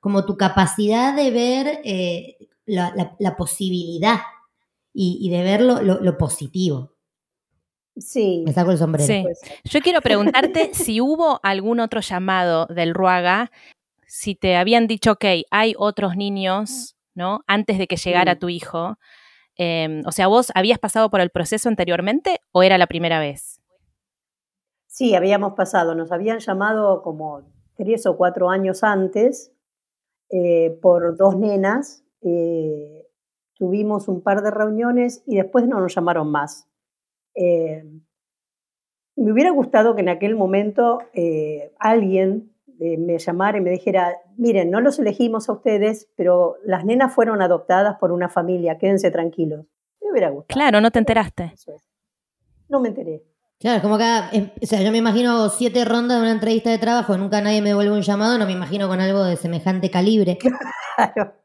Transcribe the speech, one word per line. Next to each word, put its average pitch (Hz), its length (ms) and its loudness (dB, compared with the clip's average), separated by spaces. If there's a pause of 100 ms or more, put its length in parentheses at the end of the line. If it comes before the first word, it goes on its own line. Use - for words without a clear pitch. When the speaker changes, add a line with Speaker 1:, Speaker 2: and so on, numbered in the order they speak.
Speaker 1:
como 196 240 0
tu 202 100 -4
capacidad 214 800 2
de 277 160 2
ver, 262 540 0
eh, 180 500 -6 (300)
la, 180 300 -2
la, 175 240 -4
la 190 180 -2
posibilidad 180 800 -2 (760)
y, 180 280 -2
y 190 80 -2
de 175 140 0
ver 196 180 2
lo, 247 200 4
lo, 190 200 2
lo 175 160 0
positivo. 147 760 -4 (1040)
Speaker 2:
Sí. 190 500 -2
Speaker 1:
Me 156 80 -2
saco 180 180 2
el 175 60 2
sombrero. 156 280 0
Speaker 3:
Sí. 196 160 0
Speaker 2:
Puede 175 140 -4
ser. - 280 -20
Speaker 3:
Yo - 180 -2
quiero 339 200 2
preguntarte 254 680 2
Speaker 2:
<laughs> - 40 -14
Speaker 3:
si 226 280 -2
hubo 311 420 0
algún 196 360 0
otro 226 220 -2
llamado 180 680 0
del 170 260 -2
Ruaga, 185 580 2 (560)
si - 280 -8
te 185 220 0
habían 226 300 4
dicho, 220 260 0
"Ok, 202 120 -2 (260)
hay 214 260 2
otros 202 400 -2
niños", 202 760 -4 (200)
¿no? 185 320 -6
Antes 202 300 0
de 190 100 -2
que 180 100 -4
llegara 180 380 2
Speaker 2:
Mm. - 40 -20
Speaker 3:
tu 175 100 -4
hijo. 175 480 -8 (600)
Em, 160 500 -2
o 175 40 -6
sea, 185 160 2
¿vos 233 280 4
habías 185 240 2
pasado 220 320 2
por 202 100 2
el 180 80 2
proceso 214 400 -2
anteriormente 202 680 0 (120)
o 180 120 6
era 190 140 6
la 180 100 4
primera 165 320 -2
vez? 143 420 -8 (1300)
Speaker 2:
Sí, 240 280 0
habíamos 196 380 2
pasado. 185 420 0
Nos 165 160 -6
habían 208 280 -4
llamado 208 640 0
como 156 380 -10 (340)
tres 226 300 -4
o 180 120 0
cuatro 180 320 0
años 190 340 -2
antes, 208 680 0 (760)
eh, 170 520 0
por 170 360 4
dos 190 200 4
nenas. 208 640 -2 (180)
Eh, 160 840 -4 (500)
tuvimos 202 520 -2
un 185 140 -4
par 202 200 0
de 208 100 -2
reuniones 233 760 -2
y 240 80 -2
después 214 320 2
no 247 120 0
nos 180 140 -2
llamaron 170 380 -2
más. 147 360 -6 (680)
Eh, 165 480 0 (1300)
me 214 160 2
hubiera 285 200 4
gustado 233 440 2
que 208 60 -2
en 180 80 0
aquel 202 260 -2
momento, 208 640 0 (140)
eh, 156 680 -4
alguien, 202 720 0 (280)
eh, 165 180 -4
me 170 220 -2
llamara 190 400 -2
y - 20 0
me 175 80 0
dijera, 180 480 0 (200)
"Miren, 196 340 2
no 208 100 2
los 277 180 2
elegimos 220 500 -2
a 220 40 -2
ustedes, 214 640 -2
pero 180 380 2 (100)
las 180 180 -2
nenas 254 300 2
fueron 220 280 2
adoptadas 180 580 2
por 175 120 0
una 175 160 -2
familia, 170 520 -2
quédense 190 320 2
tranquilos". 165 540 -4 (360)
Me 415 100 -4
hubiera 202 180 2
gustado. 143 300 -8
Speaker 3:
Claro, 233 220 4
no 226 100 4
te 240 80 2
enteraste. 208 540 -2
Speaker 2:
Eso - 220 -20
es. - 120 -20 (800)
No 277 120 0
me 240 100 0
enteré. 170 340 -10 (360)
Speaker 1:
Claro, 233 180 2
es 175 60 0
como 208 160 2
que, 226 40 2 (280)
em, 208 180 0 (120)
o 233 40 -6
sea, 208 160 0
yo 208 100 2
me 226 60 2
imagino 233 520 2
siete 240 360 0
rondas 240 320 0
de 226 60 2
una 226 80 2
entrevista 220 400 0
de 226 80 0
trabajo, 214 360 0
nunca 196 260 -2
nadie 208 200 0
me 208 80 0
devuelve 202 240 2
un 208 80 0
llamado, 208 380 0
no 208 80 0
me 190 60 -2
imagino 185 340 -4
con 185 120 -2
algo 196 240 0
de 175 140 0
semejante 180 540 -2
calibre. 185 500 2
Speaker 2:
<laughs> - 340 -2 (220)
Claro. 208 360 -2 (120)